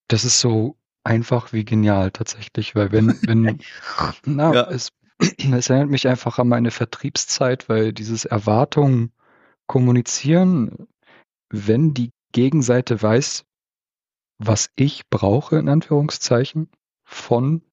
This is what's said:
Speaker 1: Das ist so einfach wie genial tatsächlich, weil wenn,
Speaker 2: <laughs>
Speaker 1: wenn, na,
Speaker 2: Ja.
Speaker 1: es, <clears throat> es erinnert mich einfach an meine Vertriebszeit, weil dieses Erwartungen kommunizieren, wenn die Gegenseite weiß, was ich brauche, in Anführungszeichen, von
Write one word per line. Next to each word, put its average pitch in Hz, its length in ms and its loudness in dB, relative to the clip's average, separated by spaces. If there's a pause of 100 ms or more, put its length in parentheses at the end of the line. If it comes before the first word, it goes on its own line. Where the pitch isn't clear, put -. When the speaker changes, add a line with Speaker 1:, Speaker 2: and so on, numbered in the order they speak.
Speaker 1:
Das 113 160 0
ist - 160 0
so 117 360 -2 (280)
einfach 117 480 -2
wie 110 120 -2
genial 104 460 2
tatsächlich, - 640 -10
weil 101 180 0
wenn, 110 300 2
Speaker 2:
<laughs> - 40 0
Speaker 1:
wenn, 113 340 2 (640)
na, 147 300 0
Speaker 2:
Ja. 123 160 0
Speaker 1:
es, 127 220 -8 (140)
<clears throat> - 140 -12
es 131 500 0
erinnert 143 200 2
mich 135 180 0
einfach 123 300 -2
an 123 100 2
meine 120 220 2
Vertriebszeit, - 1000 -4
weil 110 240 0
dieses 110 320 -8
Erwartungen 117 880 2 (540)
kommunizieren, 135 1200 0 (600)
wenn 113 440 2
die 120 180 -4 (200)
Gegenseite 123 680 2
weiß, 110 440 0 (960)
was 107 380 -2
ich - 320 -2
brauche, 113 500 0
in 151 100 -2
Anführungszeichen, 147 1000 0 (360)
von 131 580 -2 (100)